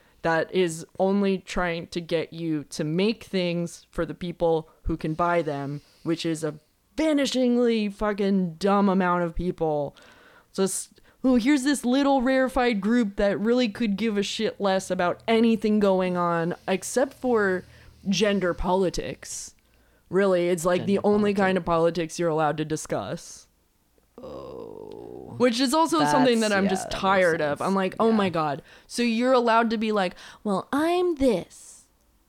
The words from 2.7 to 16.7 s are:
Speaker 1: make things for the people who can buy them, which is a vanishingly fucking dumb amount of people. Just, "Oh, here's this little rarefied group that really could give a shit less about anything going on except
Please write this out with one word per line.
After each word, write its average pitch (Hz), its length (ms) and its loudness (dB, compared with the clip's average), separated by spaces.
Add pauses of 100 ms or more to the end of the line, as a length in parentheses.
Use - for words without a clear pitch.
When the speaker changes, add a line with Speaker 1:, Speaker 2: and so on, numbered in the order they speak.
Speaker 1:
make 190 400 -2
things 170 640 -4
for 170 140 -4
the 151 100 -8
people 165 540 -2 (140)
who 160 140 -2
can 160 160 -4
buy 175 280 2
them, 143 400 -6 (220)
which 165 220 -4
is 165 180 -4
a 151 120 -6 (400)
vanishingly 247 1000 0
fucking 196 640 -2
dumb 202 340 2
amount 180 340 2
of 165 120 -4
people. 156 600 -4 (580)
Just, - 460 -4 (240)
"Oh, 254 120 4
here's 254 280 4
this 277 220 0
little 269 380 2
rarefied 254 580 2
group 220 360 0
that 202 220 0
really 240 300 2
could 202 280 -2
give 214 200 -2
a 202 60 0
shit - 360 -4
less 190 300 0
about 180 380 -2
anything 226 520 2
going 185 380 2
on 170 380 0 (120)
except 247 460 -2